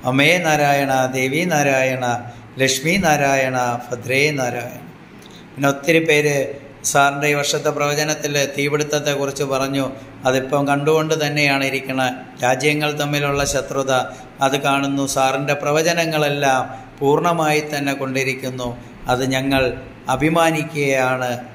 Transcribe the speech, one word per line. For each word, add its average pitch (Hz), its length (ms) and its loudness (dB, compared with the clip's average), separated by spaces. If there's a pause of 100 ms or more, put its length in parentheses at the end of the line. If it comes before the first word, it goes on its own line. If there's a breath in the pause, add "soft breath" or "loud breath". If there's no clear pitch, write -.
അമ്മേ 139 320 4
നാരായണ, 143 680 2
ദേവി 131 380 0
നാരായണ, 135 600 2 (540 loud breath)
ലക്ഷ്മി 143 380 0
നാരായണ, 135 800 2 (120)
ഭദ്രേ 131 400 0
നാരായണ. 123 580 -6 (640 loud breath)
പിന്നെ 139 160 0
ഒത്തിരി 165 300 2
പേര് 147 360 4 (500)
സാറിൻ്റെ 143 420 2
ഈ 147 60 2
വർഷത്തെ 147 360 0
പ്രവചനത്തിൽ 147 760 0 (120)
തീപിടുത്തത്തെക്കുറിച്ച് 143 840 0
പറഞ്ഞു. 135 480 -2 (340 loud breath)
അതിപ്പം 135 420 2
കണ്ടുകൊണ്ട് 156 580 2
തന്നെയാണ് 143 400 2
ഇരിക്കണത്. 131 760 -4
രാജ്യങ്ങൾ 147 480 2
തമ്മിലുള്ള 143 540 -2
ശത്രുത 135 460 -2 (500 loud breath)
അത് 139 200 2
കാണുന്നു. 139 460 0
സാറിൻ്റെ 139 460 0
പ്രവചനങ്ങളെല്ലാം 147 1400 0 (100)
പൂർണ്ണമായി 156 600 2
തന്നെ 143 340 -2
കൊണ്ടിരിക്കുന്നു. 131 880 -4 (240 loud breath)
അത് 127 240 2
ഞങ്ങൾ 131 420 2 (360)
അഭിമാനിക്കുകയാണ് 139 1300 0 (180)